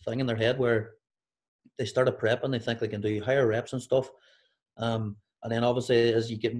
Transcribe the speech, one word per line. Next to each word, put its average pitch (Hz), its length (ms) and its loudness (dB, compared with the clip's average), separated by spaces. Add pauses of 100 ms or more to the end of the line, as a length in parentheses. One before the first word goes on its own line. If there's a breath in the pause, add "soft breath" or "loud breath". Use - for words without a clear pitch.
thing 117 140 -4
in 131 80 0
their 117 80 0
head 117 240 2
where 117 360 0 (800)
they 127 80 -4
start 127 220 2
a 117 40 2
prep 113 320 0
and 135 100 -2
they 117 60 -2
think 117 200 -4
they 117 80 -2
can 104 140 -6
do 107 220 -2
higher 131 240 2
reps 113 260 -2
and 123 80 -6
stuff. - 280 0 (680 soft breath)
Um, 113 400 -4 (260)
and 113 80 -6
then 117 120 0
obviously 120 500 4
as 113 160 2
you 113 80 -6
get 117 220 -2